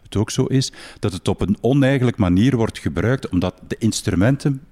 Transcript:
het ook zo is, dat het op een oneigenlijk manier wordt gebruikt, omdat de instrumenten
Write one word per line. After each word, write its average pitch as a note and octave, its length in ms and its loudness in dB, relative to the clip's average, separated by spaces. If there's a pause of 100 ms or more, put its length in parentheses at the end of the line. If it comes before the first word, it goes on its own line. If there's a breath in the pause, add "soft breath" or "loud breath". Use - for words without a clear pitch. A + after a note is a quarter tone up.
het - 120 -12
ook G#2 160 -2
zo - 140 -2
is, C3 260 0 (280 loud breath)
dat G2 140 -2
het F#2 140 -8
op G2 140 -2
een G2 200 0
oneigenlijk C3 560 2
manier G2 380 2
wordt A2+ 240 -2
gebruikt, G#2 500 -2
omdat F2+ 380 -2
de - 120 -8
instrumenten A#2 800 0 (100)